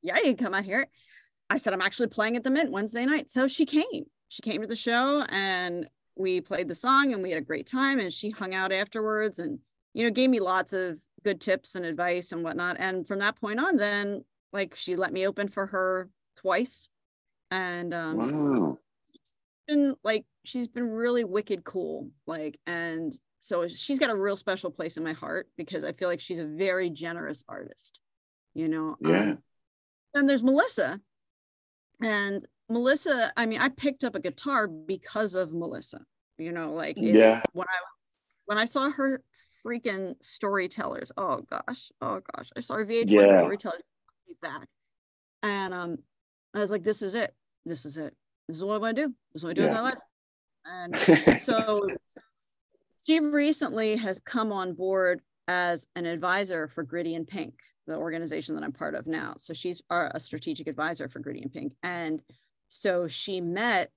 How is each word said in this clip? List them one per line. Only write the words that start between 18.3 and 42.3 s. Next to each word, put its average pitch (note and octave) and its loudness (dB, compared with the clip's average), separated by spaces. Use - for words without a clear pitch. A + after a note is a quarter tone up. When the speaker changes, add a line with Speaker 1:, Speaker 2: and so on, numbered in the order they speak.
Speaker 1:
she's - -20
been, C#4+ 4
like, A3 0
she's B3 -4
been A#3+ -4
really A#3+ 2
wicked G3+ -2
cool. D#3+ -6
Like, D#3 -8
and E3 -4
so F3 -2
she's C4 -4
got C#4 4
a A3 0
real G3 2
special F#3+ -4
place E3 -8
in D#3+ -6
my D#3+ -4
heart D#3+ -6
because D#3+ -6
I D3+ -4
feel F3+ -2
like F3 -2
she's F3 -6
a D#3+ -4
very F3+ 0
generous D#3+ -8
artist, - -16
you D#3+ -2
know? D#3 -2
Speaker 2:
Yeah. G2+ 6
Speaker 1:
Um, D4 -6
then C#4+ 6
there's C4+ 6
Melissa. B3 4
And G3+ 0
Melissa, B3 2
I A#3+ 4
mean, A3 -2
I C4+ 6
picked C4+ -2
up A#3 -2
a F#3+ -2
guitar G#3+ 0
because F#3 -4
of F3+ -2
Melissa, - -8
you E3 -6
know, E3 -6
like, D#3+ -6
it, G3+ 4
Speaker 2:
Yeah. A2 10
Speaker 1:
when F3+ -4
I, F#3 -2
when G#3 0
I A3 4
saw C4+ 0
her C4+ 0
freaking G3+ -4
Storytellers, - -4
oh F3 -2
gosh, - -8
oh G#3 -4